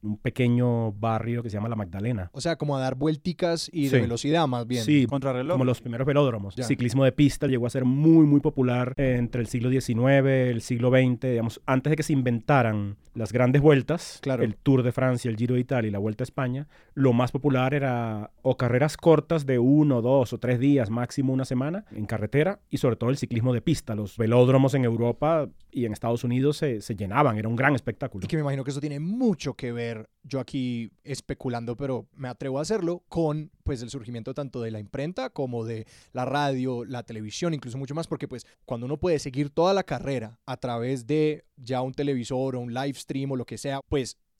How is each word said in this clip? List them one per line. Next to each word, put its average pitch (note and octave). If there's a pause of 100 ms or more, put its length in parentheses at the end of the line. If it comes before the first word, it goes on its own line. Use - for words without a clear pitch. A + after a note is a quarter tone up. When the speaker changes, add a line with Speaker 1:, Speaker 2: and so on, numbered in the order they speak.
Speaker 1:
un G#2
pequeño A#2+
barrio A2+
que A#2
se G#2
llama A2
La A#2
Magdalena. G2
Speaker 2:
O C3+
sea, E3
como C#3+
a -
dar C3
vuelticas D#3+
y D#3+
de C3
Speaker 1:
Sí. A#2+
Speaker 2:
velocidad, C#3+
más B2
bien. A#2
Speaker 1:
Sí, C#3+
Speaker 3:
Contrarreloj. C3
Speaker 1:
como C3
los B2
primeros B2
velódromos. B2
Speaker 2:
Ya. B2+
Speaker 1:
Ciclismo C3+
de C3
pista D3
llegó B2
a -
ser C3
muy, D#3
muy C#3+
popular, B2+
eh, C3
entre A#2+
el G#2+
siglo B2
diecinueve, C3
el A2+
siglo B2
veinte, C3
digamos, A#2
antes C3
de D#3
que D#3
se D#3
inventaran A#2 (180)
las A2
grandes B2+
vueltas, D3+
Speaker 2:
Claro. C3
Speaker 1:
el A2
Tour C3+
de A#2+
Francia, B2+
el A2
Giro A#2+
de B2
Italia B2
y -
la G2+
Vuelta G#2+
a B2
España, C3 (260)
lo C3
más A#2+
popular C3+
era A#2+ (120)
o C3
carreras B2+
cortas D#3
de C3
uno, C3+
dos B2+
o A#2
tres B2
días, C3+
máximo B2
una C3
semana, C#3+
en G#2+
carretera, C#3
y C3+
sobre A#2+
todo A#2+
el C#3
ciclismo B2
de A#2
pista. -
Los G#2
velódromos B2
en C3
Europa A#2+ (220)
y A#2+
en G#2
Estados A#2
Unidos C3
se, B2+
se A2
llenaban, G#2+
era A2
un A#2
gran C3+
espectáculo. -
Speaker 2:
Y -
que E3
me D#3
imagino C#3
que C3
eso C#3
tiene C#3+
mucho G3
que B2
ver, A#2 (120)
yo C3+
aquí B2 (120)
especulando, A#2+
pero B2+
me C3
atrevo C3
a -
hacerlo, F3
con, D#3 (140)
pues, B2+
el A#2+
surgimiento A#2+
tanto C3+
de A2+
la A2
imprenta D3
como A#2+
de A2 (240)
la B2+
radio, B2+
la B2
televisión, A2+
incluso B2+
mucho C#3
más, E3
porque, -
pues, B2 (200)
cuando A#2+
uno D3
puede E3+
seguir C#3
toda F3
la G3
carrera A#2+
a B2+
través A#2+
de D3+ (100)
ya B2+
un C3
televisor C3+
o B2
un A#2+
live C3+
stream C3+
o C3+
lo B2
que A2+
sea, C#3
pues, C3+ (220)